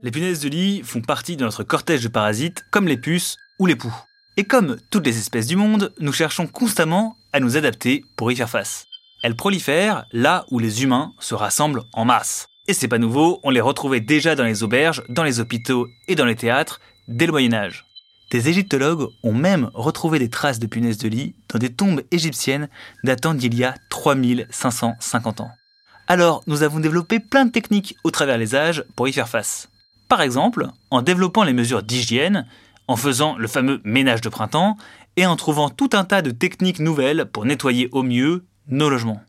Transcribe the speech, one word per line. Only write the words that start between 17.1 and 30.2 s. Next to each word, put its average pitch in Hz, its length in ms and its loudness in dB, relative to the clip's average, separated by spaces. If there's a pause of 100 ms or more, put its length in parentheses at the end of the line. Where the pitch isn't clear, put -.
le 170 60 0
Moyen-Âge. 117 540 0 (460)
Des 123 180 0
égyptologues 160 600 0 (140)
ont 110 100 0
même 143 400 2
retrouvé 156 440 -2
des 123 120 0
traces 123 300 -2
de 110 80 -4
punaises 113 300 -2
de 110 120 -4
lit 120 260 -6 (140)
dans 117 100 -2
des 123 140 -2
tombes 175 380 2
égyptiennes 147 580 -2 (340)
datant 131 300 0
d'il 123 220 0
y 123 80 0
a 127 120 -2 (140)
trois - 260 2
mille 123 340 0
cinq - 220 -4
cent 117 280 -2
cinquante 113 420 -4
ans. 117 100 -12 (560)
Alors, 175 400 4
nous 151 160 2
avons 151 160 0
développé 165 400 0
plein 269 260 2
de 240 60 0
techniques 208 520 0
au 165 80 0
travers 139 260 2
les 113 180 0
âges 151 300 0 (100)
pour 127 140 0
y 135 40 -6
faire 123 160 -2
face. - 400 -6 (380)
Par 214 140 4